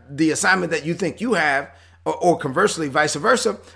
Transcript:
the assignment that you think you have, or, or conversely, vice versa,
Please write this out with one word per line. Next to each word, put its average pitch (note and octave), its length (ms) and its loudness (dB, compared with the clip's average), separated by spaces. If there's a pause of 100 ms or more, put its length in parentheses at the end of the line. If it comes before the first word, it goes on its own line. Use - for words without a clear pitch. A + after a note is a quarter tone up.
the D3 220 0
assignment F3+ 420 0
that D3 140 -4
you E3+ 80 -2
think D#3+ 260 -4
you A#3 140 0
have, C#3+ 360 0 (360)
or, D#3 80 -2
or - 240 2
conversely, D#3+ 500 0
vice D3 280 0
versa, G#3 420 0 (180)